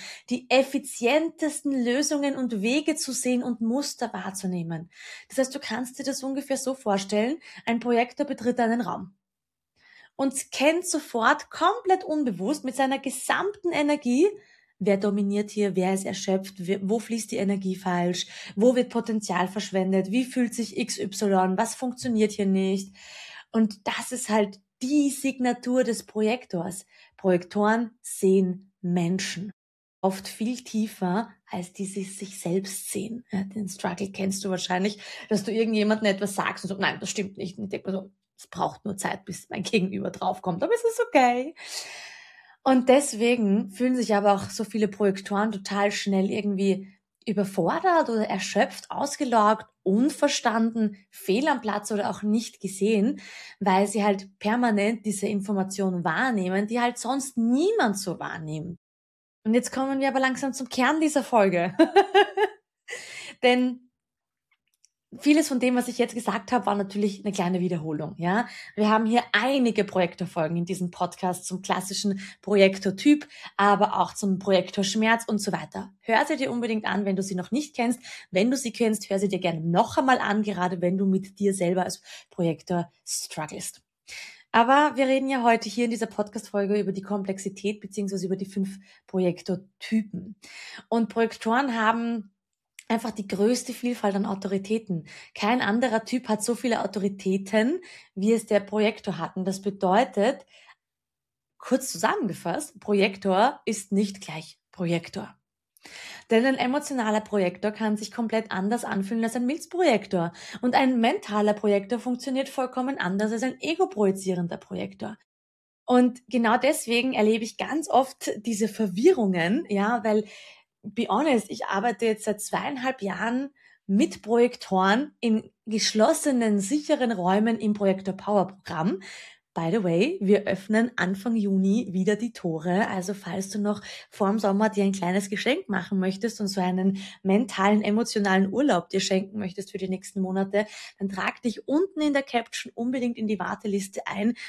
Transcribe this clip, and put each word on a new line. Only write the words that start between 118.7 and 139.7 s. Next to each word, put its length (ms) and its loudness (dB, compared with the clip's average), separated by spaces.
ja, 380 0
weil, 200 2
be 280 -4
honest, 400 2
ich 160 -8
arbeite 400 -2
jetzt 180 0
seit 180 -4
zweieinhalb 600 -4
Jahren 480 -4
mit 360 2
Projektoren 960 2
in 300 0
geschlossenen, 920 2
sicheren 520 0
Räumen 480 2
im 140 0
Projektor 420 0
Power 320 2
Programm. 540 -4
By 160 -2
the 120 2
way, 360 2
wir 280 4
öffnen 480 2
Anfang 400 -2
Juni 560 2
wieder 240 2
die 180 -4
Tore. 540 0
Also 260 -4
falls 360 -8
du 100 -6
noch 240 -2
vorm 300 0
Sommer 300 2
dir 140 0
ein 100 2
kleines 360 -2
Geschenk 400 -2
machen 300 -2
möchtest 420 -2
und 60 0
so 120 -4
einen 380 2
mentalen, 600 4
emotionalen 680 2
Urlaub 380 2
dir 100 -2
schenken 380 0
möchtest 320 -8
für 80 -10